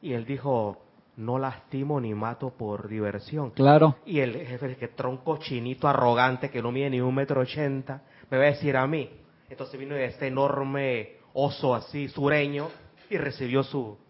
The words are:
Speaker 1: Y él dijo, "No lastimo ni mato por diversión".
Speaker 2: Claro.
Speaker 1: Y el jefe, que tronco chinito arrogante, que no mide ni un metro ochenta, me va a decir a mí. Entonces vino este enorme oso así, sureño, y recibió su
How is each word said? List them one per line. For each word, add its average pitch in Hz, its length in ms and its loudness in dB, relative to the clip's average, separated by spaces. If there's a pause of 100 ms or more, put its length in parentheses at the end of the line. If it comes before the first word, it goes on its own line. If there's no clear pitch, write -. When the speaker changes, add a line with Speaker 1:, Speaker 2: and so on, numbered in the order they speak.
Speaker 1:
Y 143 100 -6
él 117 140 -2
dijo, 120 500 -2 (400)
"No 117 220 -4
lastimo 135 600 -4
ni 113 140 -4
mato 117 360 -6
por 104 380 -8
diversión". 107 640 -4
Speaker 2:
Claro. 147 520 8
Speaker 1:
Y 165 140 -2
el 123 160 0
jefe, 127 420 -8
que 120 120 -10
tronco 131 500 -4
chinito 127 500 -2
arrogante, 127 640 4
que 123 100 -4
no 117 100 -2
mide 135 200 -2
ni 127 100 0
un 127 140 0
metro 139 260 0
ochenta, 139 640 -4 (280)
me 131 60 0
va 131 80 6
a 147 40 8
decir 170 280 0
a 131 100 4
mí. 143 220 -2 (400)
Entonces 131 320 -12
vino 139 160 -10
este 131 300 -4
enorme 135 840 -2 (200)
oso 139 420 0
así, 135 340 -6
sureño, 143 580 0 (420)
y 208 80 -4
recibió 135 460 0
su 123 340 -6 (140)